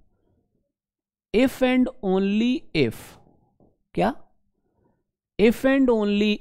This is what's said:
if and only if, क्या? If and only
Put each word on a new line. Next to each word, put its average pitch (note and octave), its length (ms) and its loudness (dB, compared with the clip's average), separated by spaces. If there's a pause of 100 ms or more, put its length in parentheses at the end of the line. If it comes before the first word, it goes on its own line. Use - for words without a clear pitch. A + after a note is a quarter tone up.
(1300)
if B3+ 280 0
and B3+ 260 2 (160)
only G3+ 480 0 (240)
if, B2 180 0 (1000)
क्या? F#3+ 200 -2 (1200)
If A3+ 260 2
and C4+ 260 2
only G#3 500 0